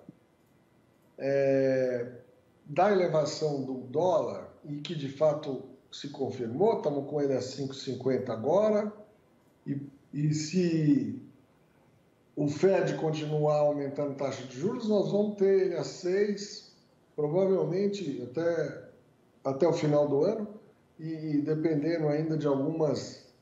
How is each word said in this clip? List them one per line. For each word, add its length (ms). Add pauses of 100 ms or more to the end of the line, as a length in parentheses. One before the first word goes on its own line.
(1160)
é, 920 (560)
da 260
elevação 720
do 120
dólar, 720 (160)
e 120
que 180
de 140
fato 540 (260)
se 200
confirmou, 720
tamo 220
com 180
ele 120
a 80
cinco 320
e 40
cinquenta 560
agora, 580 (760)
e, 160 (320)
e 200
se 840 (1160)
o 140
Fed 460
continuar 640
aumentando 560
taxa 280
de 160
juros, 300
nós 220
vamos 260
ter 300
ele 80
a 80
seis, 920 (420)
provavelmente 1040
até, 680 (540)
até 220
o 80
final 340
do 160
ano, 240 (520)
e, 380
e 40
dependendo 680
ainda 280
de 80
algumas 800 (160)